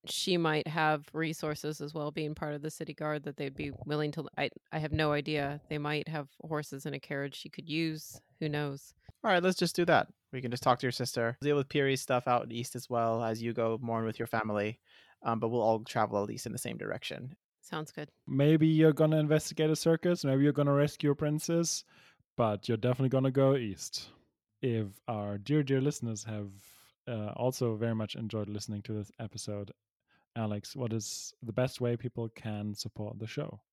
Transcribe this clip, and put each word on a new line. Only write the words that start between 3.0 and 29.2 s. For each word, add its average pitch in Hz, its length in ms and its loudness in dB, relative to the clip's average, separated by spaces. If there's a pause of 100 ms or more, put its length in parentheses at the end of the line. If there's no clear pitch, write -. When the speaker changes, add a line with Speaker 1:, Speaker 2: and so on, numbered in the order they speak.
Speaker 1:
that 143 120 -8
they'd 139 200 -6
be 147 160 -6 (140)
willing 151 280 0
to, 147 120 -6 (120)
I, 143 120 0 (220)
I 160 80 -4
have 151 140 -2
no 156 180 2
idea. 147 480 -2 (100)
They 156 100 -4
might 147 280 -2
have 151 220 -6 (120)
horses 151 440 -6
and 143 100 -4
a 139 40 -8
carriage 139 360 -6
she - 140 -14
could - 180 -14
use. 156 520 -4 (200)
Who 156 80 -2
knows? 147 460 -4 (300)
Speaker 2:
All 226 80 4
right, 175 120 6
let's 185 140 4
just 170 180 0
do 175 100 4
that. 165 220 6 (240)
We 131 100 -8
can 120 100 -4
just 123 120 -4
talk 123 160 6
to - 60 -4
your 127 60 2
sister. 120 500 -2
Deal 143 160 2
with 139 100 0
Piri's 135 340 2
stuff 123 260 0
out 123 240 2
east 120 240 -6
as 123 140 -8
well 117 340 2
as 113 180 -2
you 117 120 -2
go 113 280 0
mourn 113 240 -2
with 113 140 -4
your 117 80 -4
family. 107 520 -2 (440)
Um, 117 160 0
but 113 100 0
we'll 120 120 2
all 110 220 4
travel 104 380 0
at 104 80 -2
least 113 160 -8
in 113 60 -6
the 117 80 -8
same 117 180 -6
direction. - 580 -8 (260)
Speaker 1:
Sounds 156 300 -8
good. 147 180 -12 (180)
Speaker 3:
Maybe 151 400 6
you're 160 260 8
gonna 156 240 6
investigate 156 540 2
a 156 40 4
circus. 165 480 2
Maybe 135 200 4
you're 147 100 6
gonna 143 200 4
rescue 147 380 2
a 143 40 2
princess. 160 680 0 (540)
But 107 320 2
you're 113 80 2
definitely 123 320 2
gonna 131 220 4
go 135 260 6
east. - 520 -6 (520)
If 113 260 0 (200)
our 104 320 -4
dear, 143 240 2
dear 135 180 2
listeners 120 440 -2
have, 107 260 -8 (560)
uh, 107 280 -6
also 123 400 0
very 113 200 0
much 110 200 -4
enjoyed 107 320 -4
listening 104 360 -6
to 110 100 -8
this 104 260 -6
episode, 104 520 -8 (640)